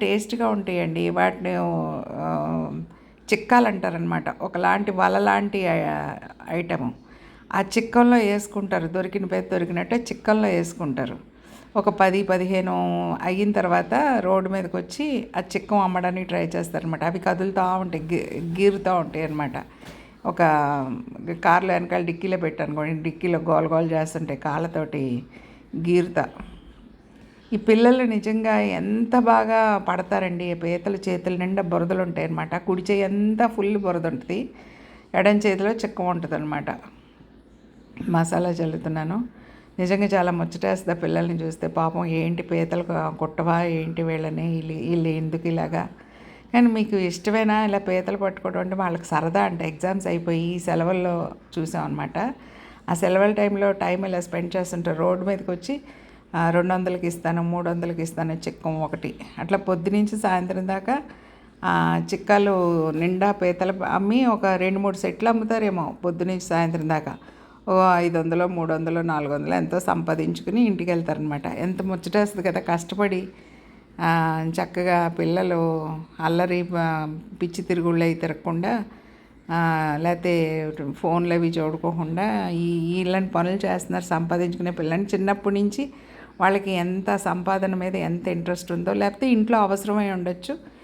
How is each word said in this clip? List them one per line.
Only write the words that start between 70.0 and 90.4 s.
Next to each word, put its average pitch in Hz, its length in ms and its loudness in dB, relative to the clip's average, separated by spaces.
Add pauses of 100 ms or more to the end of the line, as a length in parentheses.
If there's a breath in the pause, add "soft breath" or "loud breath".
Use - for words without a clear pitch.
ఇంటికి 180 260 0
వెళ్తారనమాట. 151 560 -2
ఎంత 185 360 -4
ముచ్చటేస్తుంది 190 680 0
కదా 170 120 0
కష్టపడి. 185 680 -2 (720 loud breath)
ఆ, 160 480 2
చక్కగా 175 600 2
పిల్లలు 165 840 0 (300)
అల్లరి, 175 520 2
ఆ, 160 460 -2 (240)
పిచ్చి 175 220 -4
తిరుగుళ్ళు 170 400 2
అయి 165 100 4
తిరగకుండా, 170 720 -2 (640 loud breath)
ఆ, 160 500 2
లేతే 165 680 0 (200)
ఫోన్లు 170 440 0
అవి 170 140 2
చూడుకోకుండా 165 1000 -2
ఈ, 170 460 0
వీళ్ళని 185 340 0
పనులు 185 380 0
చేస్తున్నారు 180 380 -2
సంపాదించుకునే 175 640 0
పిల్లని. 175 340 -2
చిన్నప్పటి 196 500 0
నుంచి 202 360 0 (500 loud breath)
వాళ్ళకి 196 300 2
ఎంత 185 460 0
సంపాదన 190 580 0
మీద 185 220 -2
ఎంత 170 320 -2
ఇంట్రెస్ట్ 175 440 -4
ఉందో, 175 200 0
లేకపోతే 202 380 0
ఇంట్లో 226 280 4
అవసరమై 202 520 0
ఉండొచ్చు, 180 480 -4 (260 loud breath)